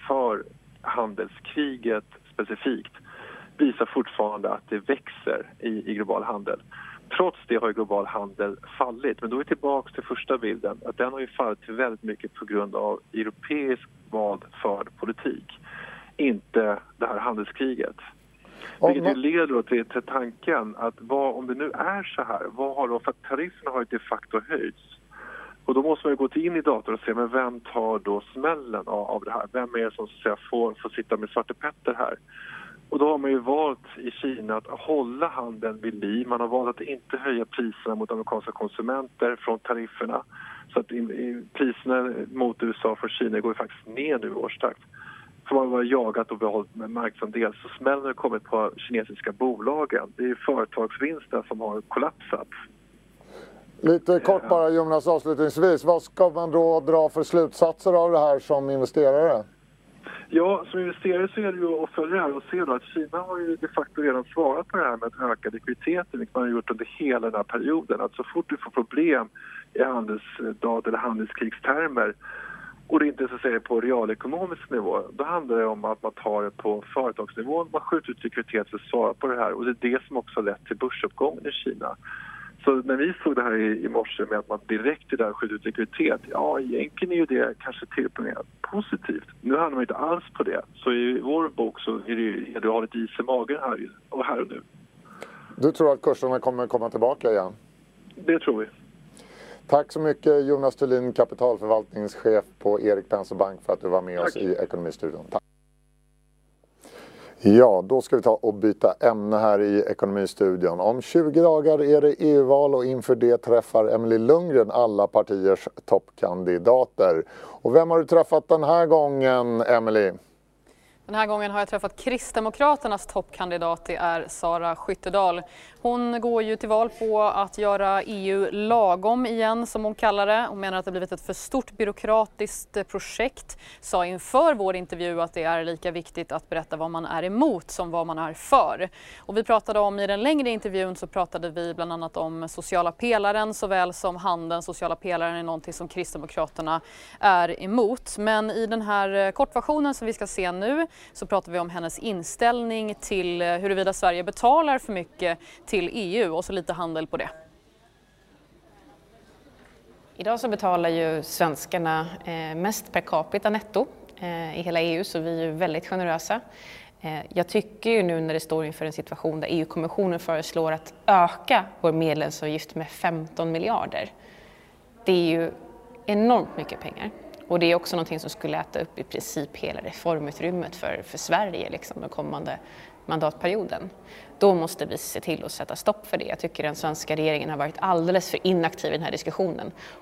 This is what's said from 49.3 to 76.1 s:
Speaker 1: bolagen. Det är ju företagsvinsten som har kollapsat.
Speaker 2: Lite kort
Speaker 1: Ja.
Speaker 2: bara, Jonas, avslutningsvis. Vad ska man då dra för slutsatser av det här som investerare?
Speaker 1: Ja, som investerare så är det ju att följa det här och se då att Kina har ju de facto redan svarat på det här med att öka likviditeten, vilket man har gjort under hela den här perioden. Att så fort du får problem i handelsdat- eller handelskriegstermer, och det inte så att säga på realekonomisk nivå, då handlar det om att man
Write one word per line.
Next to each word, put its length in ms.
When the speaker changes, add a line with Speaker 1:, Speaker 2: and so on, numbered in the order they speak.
Speaker 1:
bolagen. 840
Det 80
är 40
ju 80
företagsvinsten 1120
som 140
har 200
kollapsat. 640
Speaker 2:
Lite 380
kort 240
Speaker 1:
Ja. 60
Speaker 2:
bara, 200
Jonas, 380
avslutningsvis. 760
Vad 180
ska 280
man 220
då 280
dra 300
för 140
slutsatser 720
av 180
det 80
här 200
som 300
investerare? 760
Speaker 1:
Ja, 420
som 80
investerare 540
så 80
är 100
det 60
ju 260
att 60
följa 260
det 60
här 160
och 140
se 140
då 80
att 100
Kina 340
har 220
ju 160
de 120
facto 340
redan 220
svarat 440
på 100
det 60
här 140
med 60
att 280
öka 180
likviditeten, 720
vilket 160
man 80
har 60
gjort 220
under 160
hela 220
den 160
här 80
perioden. 580
Att 120
så 100
fort 260
du 80
får 140
problem 580
i 100
handelsdat- 1040
eller 100
handelskriegstermer, 1200
och 120
det 80
inte 200
så 80
att 60
säga 180
på 220
realekonomisk 880
nivå, 320
då 120
handlar 340
det 80
om 200
att 180
man 80